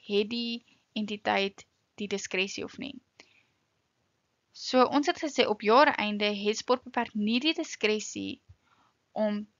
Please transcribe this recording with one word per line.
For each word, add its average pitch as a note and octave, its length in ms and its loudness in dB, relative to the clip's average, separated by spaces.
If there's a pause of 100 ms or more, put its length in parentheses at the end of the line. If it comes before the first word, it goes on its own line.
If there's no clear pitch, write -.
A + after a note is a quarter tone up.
het G#3 240 0
die A#3 340 -6 (300)
entiteit G#3 720 -2 (300)
die G#3 120 -6
diskresie G3 560 -4
of - 140 -12
nie? - 160 -10 (1600)
So - 320 2
ons - 220 2
het F4 120 0
gesê C4 280 0
op G#3+ 140 0
jaareinde G#3 720 4
het G#3 220 0
Sportbeperk - 580 -2
nie A3 260 2
die D#4+ 140 2
diskresie G#3+ 840 -4 (720)
om G#3 340 -2 (140)